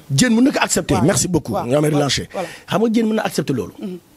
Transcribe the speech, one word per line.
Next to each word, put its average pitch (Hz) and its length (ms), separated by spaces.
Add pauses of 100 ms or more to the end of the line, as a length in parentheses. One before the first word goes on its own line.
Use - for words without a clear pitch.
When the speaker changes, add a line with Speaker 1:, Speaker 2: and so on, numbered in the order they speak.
Speaker 1:
Diène 220 240
mën 233 100
na 277 80
ko - 100
accepter. 196 340
Speaker 2:
Waaw. 113 80
Speaker 1:
Merci 147 240
beaucoup. 156 240
Speaker 2:
Waaw. 101 160
Speaker 1:
Nga 143 140
may 151 80
Speaker 2:
Voilà. 147 180
Speaker 1:
relancer. - 240
Speaker 2:
Voilà. 175 160 (180)
Speaker 1:
Xam 190 180
nga 240 60
Diène 220 200
mën 220 60
na 214 100
accepter 165 280
loolu. 98 280
Speaker 2:
Mhm. 180 160 (200)